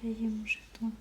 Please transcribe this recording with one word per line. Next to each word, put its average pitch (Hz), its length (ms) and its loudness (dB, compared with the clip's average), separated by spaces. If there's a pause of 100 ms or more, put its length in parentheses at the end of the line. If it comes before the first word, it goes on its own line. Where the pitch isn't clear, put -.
réveillé, 226 260 0
mon 214 180 2
chaton. - 560 0